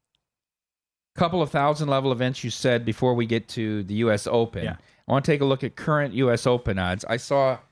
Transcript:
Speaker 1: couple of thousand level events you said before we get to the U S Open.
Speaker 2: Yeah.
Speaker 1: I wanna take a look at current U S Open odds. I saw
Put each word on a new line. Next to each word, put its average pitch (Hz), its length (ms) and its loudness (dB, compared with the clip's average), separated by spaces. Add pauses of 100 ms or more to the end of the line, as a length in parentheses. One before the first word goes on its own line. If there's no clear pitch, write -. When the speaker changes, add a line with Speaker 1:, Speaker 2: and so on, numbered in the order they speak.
(1160)
Speaker 1:
couple 175 280 2
of 139 80 -6
thousand 147 380 0
level 135 220 2
events 127 320 -2
you 123 60 -4
said 120 360 0
before 123 280 2
we 120 140 0
get 117 200 -2
to 107 360 -4
the 95 120 -8
U 113 160 2
S 101 140 0
Open. 113 380 0
Speaker 2:
Yeah. 98 120 -6 (320)
Speaker 1:
I - 40 0
wanna 135 100 2
take 147 200 2
a 139 40 2
look 135 180 0
at 117 120 -6
current 147 400 -2
U 127 160 2
S 117 160 0
Open 120 320 0
odds. 92 260 -2
I 117 120 -2
saw 131 420 0 (120)